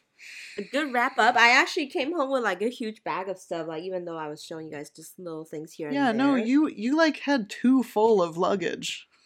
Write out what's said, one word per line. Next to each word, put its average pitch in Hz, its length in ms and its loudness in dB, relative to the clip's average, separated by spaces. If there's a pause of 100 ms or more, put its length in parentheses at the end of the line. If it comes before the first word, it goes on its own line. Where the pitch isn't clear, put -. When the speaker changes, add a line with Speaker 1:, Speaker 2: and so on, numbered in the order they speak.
(580)
Speaker 1:
A 202 40 -8
good 269 320 -2
wrap 247 240 0
up. 233 180 6
I 233 140 8
actually 285 380 4
came 311 280 -2
home 269 160 0
with, 254 100 0
like, 190 200 -2
a 240 80 0
huge 220 340 -8
bag 180 240 -6
of 185 100 -6
stuff, 165 300 -8
like, 160 140 -8
even 180 240 -6
though 165 100 -8
I 156 120 -8
was 151 140 -12
showing 160 260 -12
you 156 40 -14
guys 147 160 -12
just - 300 -20
little 160 260 -10
things 156 300 -12
here 156 140 -8
and 262 60 -4
Speaker 2:
Yeah, 269 180 2
no, 269 220 2
Speaker 1:
there. 226 120 0
Speaker 2:
you, 285 220 4
you, 240 280 -2
like, 320 220 4
had 277 320 -2
two 254 320 2
full 214 400 4
of 165 160 -2
luggage. - 680 -2 (200)